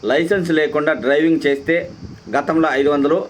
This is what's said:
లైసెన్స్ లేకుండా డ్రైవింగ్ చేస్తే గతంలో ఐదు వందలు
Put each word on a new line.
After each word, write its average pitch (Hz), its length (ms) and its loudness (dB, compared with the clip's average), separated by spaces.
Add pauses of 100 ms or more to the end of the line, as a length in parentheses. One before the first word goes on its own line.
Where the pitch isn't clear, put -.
(120)
లైసెన్స్ 170 480 0
లేకుండా 151 340 0
డ్రైవింగ్ 151 540 2
చేస్తే 139 280 0 (600)
గతంలో 160 360 0
ఐదు 139 180 2
వందలు 147 280 2 (120)